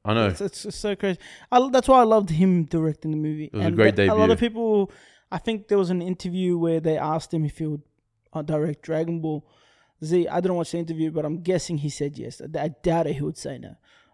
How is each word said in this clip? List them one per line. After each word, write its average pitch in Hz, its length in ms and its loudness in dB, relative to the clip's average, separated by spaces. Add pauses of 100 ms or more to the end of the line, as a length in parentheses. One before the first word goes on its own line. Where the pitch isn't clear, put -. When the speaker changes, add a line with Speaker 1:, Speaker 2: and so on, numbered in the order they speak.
Speaker 1:
I 107 100 0
know. 110 120 4
Speaker 2:
it's, 90 140 -2
it's, - 240 -8
it's - 120 -10
so 202 180 -4
crazy. 185 240 -4 (320)
I, 254 200 4
that's 254 160 2
why 262 140 8
I - 20 6
loved 220 280 4
him 175 340 4
directing 156 460 -2
the 156 60 -2
movie. 151 280 -4
Speaker 1:
It - 80 -14
was 101 100 -2
a 98 40 2
Speaker 2:
And 104 80 0
Speaker 1:
great 107 240 6
Speaker 2:
a 98 140 4
lot - 160 6
of - 100 4
Speaker 1:
debut. 233 100 0
Speaker 2:
people, 220 420 0 (400)
I 190 80 -4
think 220 300 -6
there 202 100 4
was 185 120 0
an 180 120 0
interview 180 540 -2
where 165 220 0
they 156 180 0
asked 156 360 -4
him 160 120 0
if 143 140 -6
he 160 80 -6
would, 147 140 -6 (500)
uh, 160 120 -8
direct 151 400 -2
Dragon 165 360 -4
Ball 156 280 -6 (560)
Z. 170 240 0
I 151 140 -2
didn't 180 160 -2
watch 170 140 -4
the 170 80 -4
interview, 160 320 -4
but 156 140 -4
I'm 156 160 -6
guessing 170 380 -2
he 147 100 -4
said 143 280 -6
yes. 120 240 -14
I, 156 180 -10
I 147 80 -4 (160)
doubt 165 240 0
it 143 60 -4
he 135 100 -6
would 156 140 -6
say 135 200 -12
no. 123 180 -18 (380)